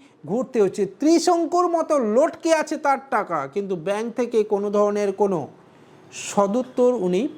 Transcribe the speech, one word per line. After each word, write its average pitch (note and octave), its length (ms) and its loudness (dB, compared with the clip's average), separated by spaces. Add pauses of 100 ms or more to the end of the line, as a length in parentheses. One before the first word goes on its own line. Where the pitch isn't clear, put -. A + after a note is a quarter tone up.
(260)
ঘুরতে A3 360 -2
হচ্ছে। F#3 240 0
ত্রিশঙ্কুর E4+ 840 0
মতো D#4+ 300 0
লটকে C4+ 560 2
আছে D4+ 220 4
তার C4+ 220 0 (120)
টাকা, E3+ 440 -2
কিন্তু G3 220 -4
ব্যাংক G3+ 380 -4
থেকে A#3 300 0
কোনো G#3 260 -2
ধরনের G#3 420 0
কোনো F#3+ 360 -2 (640)
সদুত্তর B3 840 0
উনি F#3+ 440 -2